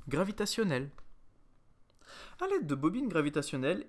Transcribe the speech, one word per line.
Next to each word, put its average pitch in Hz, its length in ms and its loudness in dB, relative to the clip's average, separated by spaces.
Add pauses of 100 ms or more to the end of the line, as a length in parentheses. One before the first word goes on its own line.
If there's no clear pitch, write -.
gravitationnels. 170 840 0 (1500)
À 370 80 0
l'aide 359 180 2
de 143 80 2
bobines 185 340 2
gravitationnelles, 147 800 0